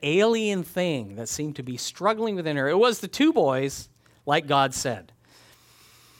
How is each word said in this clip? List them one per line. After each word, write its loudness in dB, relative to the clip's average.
alien 2
thing -4
that -10
seemed -8
to -10
be -10
struggling -2
within -4
her. 0
It 2
was 4
the -8
two 4
boys, 0
like 2
God 4
said. -6